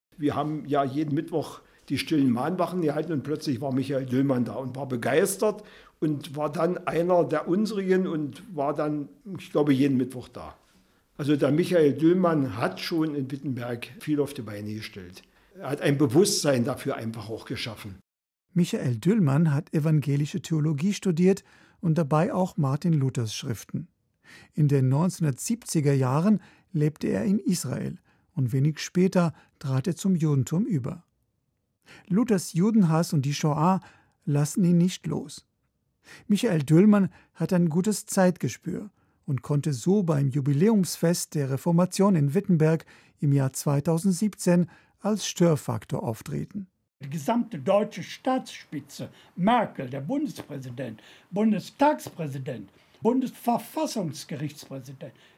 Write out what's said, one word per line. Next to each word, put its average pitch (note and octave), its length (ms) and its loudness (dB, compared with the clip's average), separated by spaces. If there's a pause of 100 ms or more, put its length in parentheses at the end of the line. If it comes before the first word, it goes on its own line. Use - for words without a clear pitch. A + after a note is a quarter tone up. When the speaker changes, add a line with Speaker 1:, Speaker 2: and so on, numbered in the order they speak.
(160)
Speaker 1:
Wir D3 180 0
haben D3+ 320 -4
ja D3 160 2
jeden C#3+ 320 -2
Mittwoch D#3+ 460 -4 (280)
die C#3+ 80 -2
stillen C#3 340 2
Mahnwachen E3+ 520 -2
gehalten D#3+ 300 -2
und C#3+ 100 -2
plötzlich D3 400 -4
war C#3 100 -4
Michael C3+ 320 -2
Düllmann B2+ 400 0
da G#2+ 120 -6
und B2 200 -8
war C#3 100 -8
begeistert E3 800 0 (360)
und D3 360 -4
war D3+ 160 -4
dann E3+ 240 0 (100)
einer E3+ 380 2
der D3+ 240 -2
unsrigen F#3+ 580 2
und D3 360 -4 (120)
war D3 200 -2
dann, D3+ 340 -2 (300)
ich - 120 -16
glaube, D3 220 2
jeden C3+ 240 4
Mittwoch B2 320 -4
da. D#2+ 260 -16 (600)
Also D3 180 0
der C#3 160 2
Michael D#3+ 440 4
Düllmann D#3+ 640 2
hat F3 200 -4
schon D#3+ 360 -2
in C3+ 160 -6
Wittenberg B2 580 -8 (120)
viel D3 200 -2
auf C#3 140 -2
die B2+ 80 -10
Beine G#2+ 320 -10
gestellt. F#2+ 480 -14 (360)
Er E3 120 -8
hat D3 100 -4
ein D3+ 160 2
Bewusstsein C#3+ 640 2
dafür B2+ 340 -4
einfach A2+ 340 -10
auch G#2+ 160 -10
geschaffen. G#2+ 520 -10 (540)
Speaker 2:
Michael E3+ 460 -2
Düllmann D#3+ 560 4
hat - 180 -4
evangelische D3 720 0
Theologie D#3 500 -2
studiert F#3 500 2 (380)
und D#3+ 160 2
dabei D#3 380 0
auch F#3 240 -2
Martin D3 340 0
Luthers C3 420 0
Schriften. - 540 -8 (640)
In D3+ 160 2
den C3 220 4
neunzehnhundertsiebziger D3+ 1040 0
Jahren C#3+ 480 2 (280)
lebte D3+ 360 -2
er G3 180 0
in G#3 140 2
Israel C3+ 580 -4 (380)
und B2 180 0
wenig C#3+ 260 0
später F3+ 540 2 (260)
trat C3 280 -2
er E3+ 100 -2
zum F#3+ 200 0
Judentum D3+ 500 0
über. D#3+ 360 -4 (1040)
Luthers G3+ 460 0
Judenhass F3 640 4
und C#3 100 2
die C#3+ 80 0
Shoah D#3 480 2 (460)
lassen D3 360 0
ihn F3 140 4
nicht F3 300 2
los. - 400 -8 (800)
Michael F#3 360 2
Düllmann F#3+ 460 6 (240)
hat E3+ 220 -2
ein F3 160 4
gutes F#3 340 0
Zeitgespür F3+ 880 0 (340)
und B2+ 160 -2
konnte D3 320 -2
so F3+ 300 2
beim D3 260 2
Jubiläumsfest E3 1080 2
der C#3 140 -2
Reformation F3+ 640 2
in C#3+ 200 2
Wittenberg D#3+ 500 2 (360)
im C#3+ 120 2
Jahr C3+ 220 2
zweitausendsiebzehn E3+ 1120 0 (320)
als G3+ 260 -2
Störfaktor - 760 0
auftreten. D3 640 -8 (360)
Speaker 3:
Die C#3 60 -12
gesamte F3 500 -2
deutsche G3 440 0
Staatsspitze, - 1080 -6 (280)
Merkel, F#3+ 520 0
der C3+ 140 -8
Bundespräsident, C3+ 1000 -8 (300)
Bundestagspräsident, F3 1400 -2 (320)
Bundesverfassungsgerichtspräsident, D#3+ 2250 -4 (240)